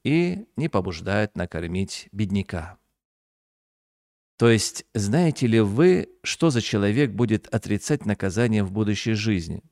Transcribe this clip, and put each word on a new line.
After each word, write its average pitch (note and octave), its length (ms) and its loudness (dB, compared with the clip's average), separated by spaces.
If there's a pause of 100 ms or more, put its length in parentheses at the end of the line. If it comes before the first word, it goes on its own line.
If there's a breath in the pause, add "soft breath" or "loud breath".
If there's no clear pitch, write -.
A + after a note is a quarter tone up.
и F3 540 0
не D#3 140 -4
побуждает F#2+ 680 -2
накормить F2 760 -6
бедняка». F#2+ 640 -4 (1600)
То A#2 120 6
есть, - 440 0
знаете B2+ 540 0
ли A2+ 120 4
вы, B2+ 500 4 (140)
что - 280 0
за A#2+ 100 2
человек G#2+ 500 2
будет G#2+ 360 0
отрицать - 580 -2
наказание G#2 580 0
в F#2 80 -4
будущей G#2+ 440 0
жизни? F#2+ 560 -2